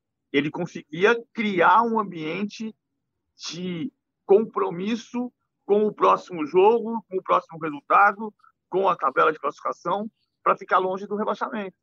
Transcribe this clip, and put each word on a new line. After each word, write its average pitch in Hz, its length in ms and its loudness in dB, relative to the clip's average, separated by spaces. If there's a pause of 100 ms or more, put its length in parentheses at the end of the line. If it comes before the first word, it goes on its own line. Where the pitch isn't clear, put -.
(320)
Ele 143 200 0
conseguia 180 680 -2 (160)
criar 196 480 4
um 226 180 0
ambiente 190 760 -8 (600)
de 170 560 -8 (340)
compromisso 214 1080 0 (340)
com 214 220 2
o 202 40 -2
próximo 180 540 0
jogo, 214 640 2
com 185 80 -6
o 180 60 -6
próximo 175 360 -2
resultado, 196 720 0 (380)
com 190 180 0
a 175 80 2
tabela 156 380 0
de 156 60 -8
classificação, 175 680 -6 (360)
pra 185 120 2
ficar 190 220 0
longe 190 300 -2
do 208 80 -8
rebaixamento. 208 680 -6